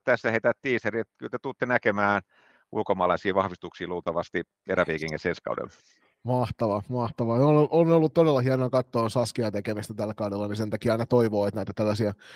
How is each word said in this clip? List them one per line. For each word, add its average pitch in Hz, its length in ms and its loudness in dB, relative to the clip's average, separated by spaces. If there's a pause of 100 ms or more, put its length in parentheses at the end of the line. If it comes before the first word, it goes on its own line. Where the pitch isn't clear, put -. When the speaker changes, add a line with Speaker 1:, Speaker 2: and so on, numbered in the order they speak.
Speaker 1:
tässä, 120 280 2
heitää 117 300 2
teaseri, 113 380 -2
että - 180 -8
kyllä 113 120 -10
te 127 120 -10
tuutte 127 240 -6
näkemään 101 560 2 (500)
ulkomaalaisia 92 640 0
vahvistuksia 90 520 -4
luultavasti 87 560 -4 (240)
Eräviikingin 80 580 -2
ensi 85 180 -2
kaudella. - 280 -8 (520)
Speaker 2:
Mahtavaa, 113 680 -2
mahtavaa. 120 500 -2
On, 151 320 6
on 165 200 4
ollut 160 220 4
todella 156 280 4
hienoa 131 280 0
katsoa 120 400 0
Saskia 113 420 -2
tekemistä 104 420 -6
tällä 107 200 -4
kaudella, 104 340 -4
niin 104 80 -6
sen 110 140 -4
takia 110 220 -2
aina 113 140 0
toivoo, 107 420 2
että 101 100 -4
näitä 98 180 -6
tällaisia 107 380 0 (220)